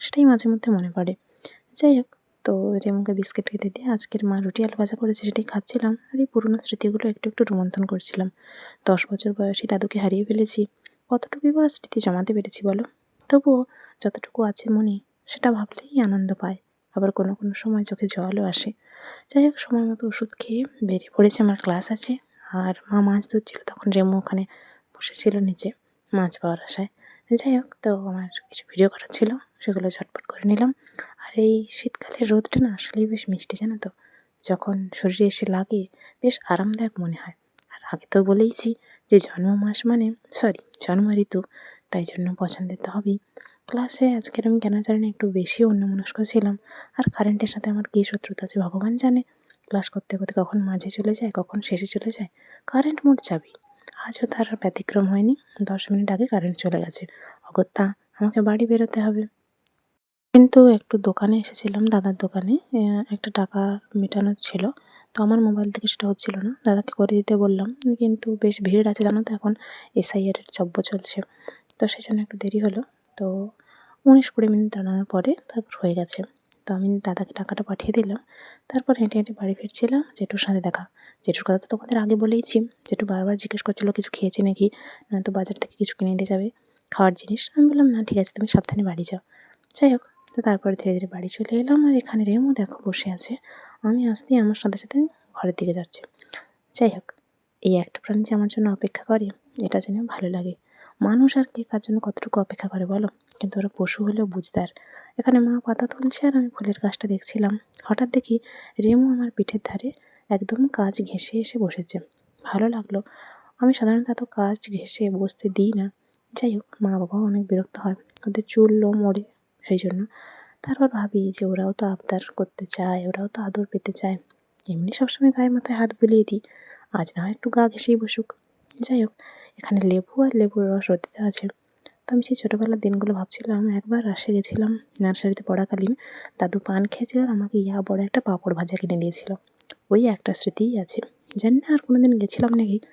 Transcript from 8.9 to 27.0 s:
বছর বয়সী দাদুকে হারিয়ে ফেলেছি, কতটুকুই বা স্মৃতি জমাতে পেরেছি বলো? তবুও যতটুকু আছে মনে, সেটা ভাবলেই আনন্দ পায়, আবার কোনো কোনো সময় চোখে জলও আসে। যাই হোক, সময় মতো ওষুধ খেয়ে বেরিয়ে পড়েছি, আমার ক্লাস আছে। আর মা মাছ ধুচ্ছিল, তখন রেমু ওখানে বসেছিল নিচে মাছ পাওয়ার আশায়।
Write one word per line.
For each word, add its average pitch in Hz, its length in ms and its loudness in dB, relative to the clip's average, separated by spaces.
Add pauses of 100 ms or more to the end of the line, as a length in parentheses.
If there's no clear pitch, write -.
বছর 202 200 -2
বয়সী 202 340 -2
দাদুকে 202 320 -2
হারিয়ে 196 260 2
ফেলেছি, 214 420 0 (420)
কতটুকুই 285 440 0
বা 302 160 4
স্মৃতি - 320 2
জমাতে 190 340 0
পেরেছি 202 320 -2
বলো? 196 160 0 (460)
তবুও 277 360 6 (360)
যতটুকু - 420 -4
আছে 214 280 -2
মনে, 214 280 2 (280)
সেটা - 260 0
ভাবলেই 233 480 -4
আনন্দ 196 340 2
পায়, 190 220 -6 (400)
আবার 196 140 2
কোনো 190 240 -2
কোনো 202 200 -4
সময় 214 300 -2
চোখে 202 220 -4
জলও 190 380 -2
আসে। 185 280 -4 (600)
যাই 285 120 6
হোক, 294 120 0
সময় 233 260 -2
মতো 226 220 -4
ওষুধ 214 220 -4 (100)
খেয়ে 233 260 -4 (200)
বেরিয়ে 185 320 -2
পড়েছি, 208 260 6
আমার 202 200 4
ক্লাস 180 300 -2
আছে। 254 240 0 (360)
আর 185 220 -2 (180)
মা 202 80 4
মাছ 202 320 2
ধুচ্ছিল, - 340 -4
তখন - 240 -4
রেমু 190 280 4
ওখানে 190 260 -2 (500)
বসেছিল - 440 -2
নিচে 190 320 -2 (440)
মাছ 185 240 0
পাওয়ার 170 240 -4
আশায়। - 260 -8 (420)